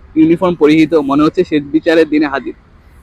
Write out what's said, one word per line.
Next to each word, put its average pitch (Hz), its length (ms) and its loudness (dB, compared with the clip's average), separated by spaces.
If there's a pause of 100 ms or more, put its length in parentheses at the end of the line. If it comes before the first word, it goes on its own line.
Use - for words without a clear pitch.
(160)
ইউনিফর্ম 165 400 2
পরিহিত, 156 380 2
মনে 143 300 0
হচ্ছে 160 200 0
শেষ 151 200 -4
বিচারের 160 460 0
দিনে 151 180 0
হাজির। 135 260 -8 (500)